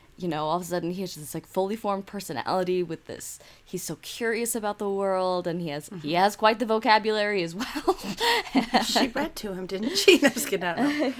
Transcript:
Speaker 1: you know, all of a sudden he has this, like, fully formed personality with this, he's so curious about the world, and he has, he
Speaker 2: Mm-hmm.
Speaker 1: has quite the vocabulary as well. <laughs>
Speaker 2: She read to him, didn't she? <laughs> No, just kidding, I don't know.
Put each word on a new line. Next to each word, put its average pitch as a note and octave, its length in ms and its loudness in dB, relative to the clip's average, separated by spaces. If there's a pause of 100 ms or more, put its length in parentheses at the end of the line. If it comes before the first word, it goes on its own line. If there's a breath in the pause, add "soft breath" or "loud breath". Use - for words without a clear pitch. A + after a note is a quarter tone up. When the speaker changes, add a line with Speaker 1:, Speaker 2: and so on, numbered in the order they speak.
(160 soft breath)
Speaker 1:
you F3+ 120 -8
know, D3+ 180 -2
all D#3+ 100 2
of F3+ 60 -2
a - 20 -10
sudden E3+ 280 -2
he F#3 100 -6
has F3+ 120 -8
this, D3+ 200 -14
like, D#3+ 120 -8
fully G3 300 -2
formed G3 300 -4
personality F3+ 760 -2
with E3 240 -8
this, - 320 -12 (260 loud breath)
he's F3+ 180 -10
so D#3+ 200 -8
curious A#3 520 -4
about G#3 240 -4
the G#3 100 -4
world, F#3 580 0
and F3 140 -2
he E3+ 80 -4
has, D3 200 -8
he G#3 80 -12
Speaker 2:
Mm-hmm. D3+ 180 -6
Speaker 1:
has G3 220 4
quite A3 220 4
the A#3 80 0
vocabulary G#3+ 760 2
as E3+ 120 -4
well. C#4+ 480 -2
<laughs> B3+ 840 0
Speaker 2:
She A#3+ 240 2
read C#4+ 280 -4
to G3+ 180 -8
him, F#3 120 -8
didn't G#3+ 300 -4
she? F#4+ 220 8
<laughs> - 40 4
No, C#4 80 8
just G3 180 -4
kidding, F#3 180 0
I E3+ 80 0
don't D4 260 0
know. C4 180 2